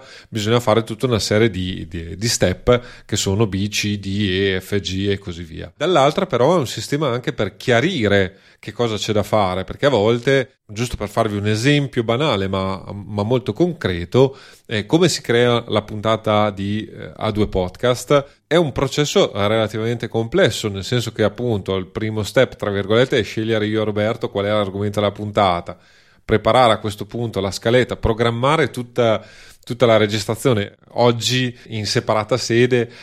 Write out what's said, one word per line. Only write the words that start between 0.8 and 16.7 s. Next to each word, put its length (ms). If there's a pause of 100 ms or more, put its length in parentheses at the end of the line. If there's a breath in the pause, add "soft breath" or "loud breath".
tutta 220
una 120
serie 320
di, 360
di, 300
di 120
step 760
che 120
sono 300
B, 220
C, 300
D, 320
E, 300
F, 200
G 300
e 80
così 240
via. 340
Dall'altra 500
però 280
è 40
un 100
sistema 420
anche 220
per 240
chiarire 800 (200 soft breath)
che 120
cosa 260
c'è 160
da 120
fare, 400
perché 220
a 40
volte, 760
giusto 300
per 120
farvi 280
un 120
esempio 560
banale 420
ma, 340 (120)
ma 320
molto 280
concreto, 840 (300 loud breath)
eh, 200
come 220
si 120
crea 460
la 160
puntata 680
di, 360